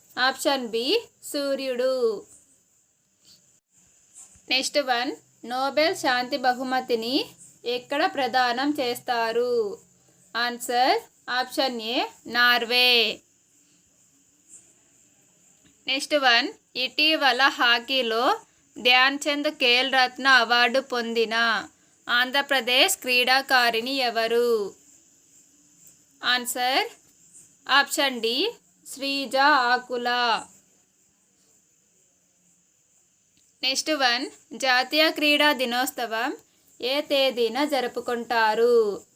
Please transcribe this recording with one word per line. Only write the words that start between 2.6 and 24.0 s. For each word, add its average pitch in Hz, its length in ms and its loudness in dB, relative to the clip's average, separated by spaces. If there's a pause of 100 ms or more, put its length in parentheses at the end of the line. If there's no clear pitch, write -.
నెక్స్ట్ 262 260 -2 (100)
వన్, 247 220 -2 (420)
నోబెల్ 277 400 0 (100)
శాంతి 254 440 -2
బహుమతిని 247 680 -2 (600)
ఎక్కడ 285 260 -4 (140)
ప్రదానం 254 640 0
చేస్తారు? 240 720 -2 (920)
ఆన్సర్ 247 520 0 (440)
ఆప్షన్ 254 380 -4 (140)
ఏ 269 60 -2 (400)
నార్వే. 240 520 4 (3000)
నెక్స్ట్ 269 260 0 (100)
వన్, 240 220 4 (380)
ఇటీవల 277 560 2 (180)
హాకీలో 240 640 0 (600)
ధ్యాన్ 254 380 4
చంద్ 294 240 -2 (120)
ఖేల్ 254 360 2
రత్న 254 320 0 (160)
అవార్డు 240 360 2 (100)
పొందిన 226 460 -2 (720)
ఆంధ్రప్రదేశ్ 254 960 2
క్రీడాకారిణి 247 880 2 (140)